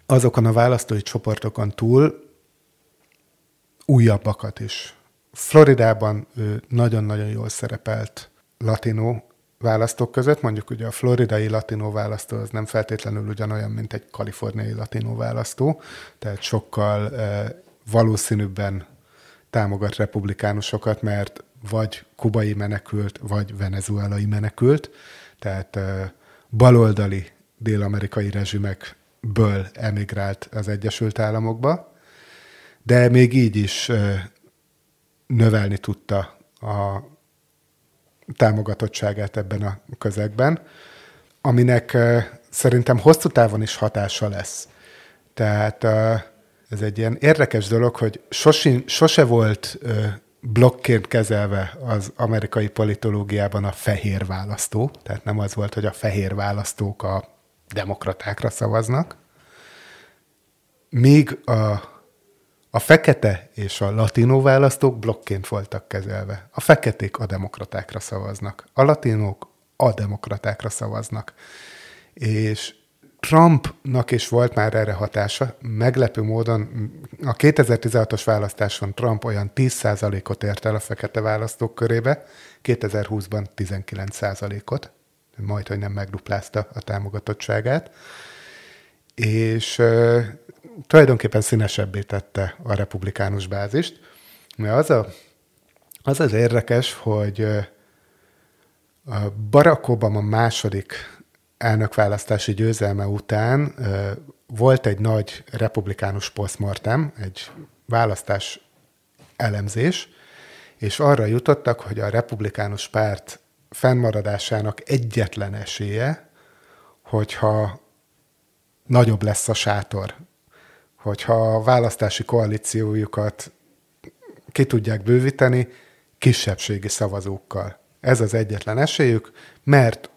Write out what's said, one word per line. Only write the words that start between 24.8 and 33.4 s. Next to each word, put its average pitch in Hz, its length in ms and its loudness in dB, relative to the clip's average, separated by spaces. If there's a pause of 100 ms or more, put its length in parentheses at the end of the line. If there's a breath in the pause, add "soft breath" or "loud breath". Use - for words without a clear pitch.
tehát, 95 380 -8
eh, 95 340 -6 (400 soft breath)
baloldali 107 760 6 (320)
dél-amerikai 101 720 -2
rezsimekből 101 1400 -2
emigrált 101 800 -6
az 107 160 -6
Egyesült 104 500 -4
Államokba, 113 760 -2 (880 loud breath)
de 123 260 6
még 123 260 6
így 113 220 4